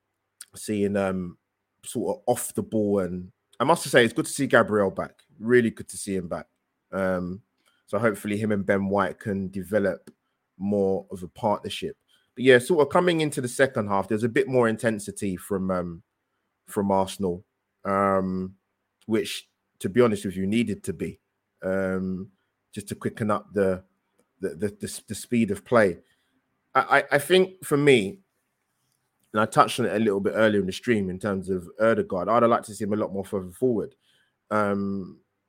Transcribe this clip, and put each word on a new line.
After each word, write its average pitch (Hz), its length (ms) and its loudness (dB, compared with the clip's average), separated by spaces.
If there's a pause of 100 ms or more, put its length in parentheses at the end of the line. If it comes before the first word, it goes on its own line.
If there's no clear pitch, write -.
(540)
seeing, 101 440 -2
um, 92 400 -2 (480)
sort - 320 -6
of - 80 -20
off - 280 -2
the 104 100 -4
ball. 101 360 0
And 90 320 -6 (260)
I 120 60 -2
must 160 200 2
say, 135 200 6
it's 117 100 2
good 160 120 -2
to - 60 -8
see 139 160 -2
Gabriel 104 440 4
back. - 300 -10 (180)
Really 117 300 4
good 101 180 -10
to 92 100 -16
see 101 160 -8
him 87 140 -4
back. 82 200 -8 (440)
Um, 92 500 -2 (440)
so 101 120 -4
hopefully 104 380 0
him 107 160 -2
and 98 140 0
Ben 98 240 0
White 95 280 0
can 98 320 -6
develop 95 640 -2 (460)
more 98 520 0
of 92 140 -12
a 85 60 -12
partnership. 101 640 -4 (400)
But 120 80 -6
yeah, 127 160 8
sort 151 220 2
of 139 100 2
coming 175 300 4
into 151 180 -2
the 123 80 -4
second 120 400 0
half, 98 220 0
there's 107 140 0
a 120 60 0
bit 135 200 0
more 127 180 4
intensity 107 720 -4
from, 95 340 -4
um, 87 320 -4 (640)
from 101 240 -2
Arsenal, 95 540 -2 (400)
um, 95 720 0 (500)
which, - 420 -4 (320)
to - 80 -6
be 98 140 2
honest 107 240 2
with 90 100 -6
you, 95 120 -4
needed 104 360 -2
to 95 100 -6
be, 80 260 -8 (440)
um, 95 640 -4 (440)
just - 160 -14
to 101 60 -10
quicken 107 360 -4
up - 220 -4
the, 95 300 0 (580)
the, 95 80 -4
the, 82 180 -6 (140)
the, - 260 -10
the 104 80 -10
speed 113 360 -2
of 95 120 -6
play. 107 360 2 (720)
I, 135 260 4
I, - 40 2 (100)
I 143 60 2
think 185 440 2
for 147 140 0
me, 123 420 4 (1120)
and 110 100 0
I 110 40 2
touched 123 360 2
on 113 40 2
it 90 80 0
a 107 60 2
little 101 220 2
bit 98 120 0
earlier 104 280 4
in 90 40 -4
the 92 60 -4
stream 104 380 0
in 92 100 -8
terms 95 300 -4
of 87 200 -4 (120)
Ødegaard, 101 480 2
I'd 117 140 4
have 117 60 4
liked - 180 0
to 107 60 -14
see 104 120 -6
him 101 80 -2
a - 20 0
lot 107 160 -2
more 98 140 -6
further 92 260 -6
forward. 110 420 -2 (560)
Um, 98 720 -2 (300)